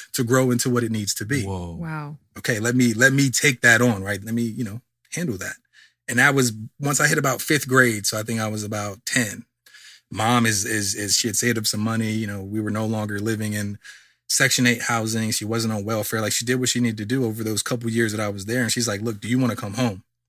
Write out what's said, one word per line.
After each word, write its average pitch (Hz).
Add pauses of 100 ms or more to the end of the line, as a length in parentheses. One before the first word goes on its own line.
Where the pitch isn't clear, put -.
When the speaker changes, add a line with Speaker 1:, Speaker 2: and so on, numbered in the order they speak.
(120)
Speaker 1:
to 131
grow 131
into 120
what 123
it 113
needs 107
to -
be. 123
Speaker 2:
Whoa. 87
Speaker 3:
Wow. 156 (180)
Speaker 1:
Okay, 117
let 120
me, 123
let 127
me 139
take 143
that 117
on, 117
right? 98
Let 113
me, 117
you 117
know, 104 (300)
handle 151
that. - (520)
And 120
that 139
was 127 (280)
once 143
I 147
hit 156
about 139
fifth 143
grade. 120
So 110
I 107
think 113
I 110
was 107
about 104
ten. 107 (640)
Mom 117
is, 104
is, 107
is, 101
she -
had 101
saved 117
up 107
some 104
money. 113
You 110
know, 101
we 101
were 107
no 110
longer 107
living 107
in 101 (480)
Section 131
eight 120
housing. 113
She 113
wasn't 110
on 104
welfare. 110
Like, 107
she -
did 123
what 127
she 123
needed 117
to 107
do 127
over 110
those 107
couple 120
years 113
that 107
I 104
was 101
there. 123
And 113
she's 117
like, 101
"Look, 107
do 104
you 123
wanna 123
come 101
home?" 107 (260)